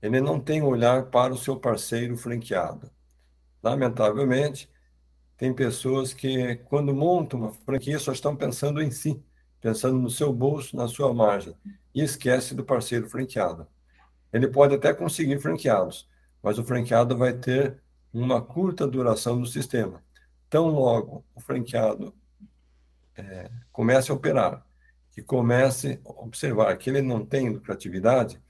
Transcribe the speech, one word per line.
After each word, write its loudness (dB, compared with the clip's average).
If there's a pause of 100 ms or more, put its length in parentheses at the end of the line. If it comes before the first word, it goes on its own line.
Ele 2
não 0
tem 0
um 2
olhar 4
para 2
o -6
seu -4
parceiro -2
franqueado. -4 (720)
Lamentavelmente, 0 (680)
tem -2
pessoas -2
que, -2 (100)
quando 0
montam 0
uma -6
franquia, -4
só -4
estão -2
pensando -2
em 0
si, -4 (380)
pensando 0
no 0
seu 0
bolso, 0
na -2
sua 0
margem, 2 (380)
e 0
esquece 0
do -6
parceiro -2
franqueado. -4 (680)
Ele 4
pode 6
até 2
conseguir -2
franqueados, 0 (320)
mas -2
o -2
franqueado 2
vai 2
ter -2 (300)
uma 0
curta -2
duração 0
no -2
sistema. -4 (460)
Tão 4
logo 0 (120)
o -20
franqueado, -4 (1000)
é, -14 (200)
comece 2
a 0
operar 0 (500)
e -14
comece 2
a -20
observar 0
que -4
ele 0
não -2
tem -2
lucratividade, 0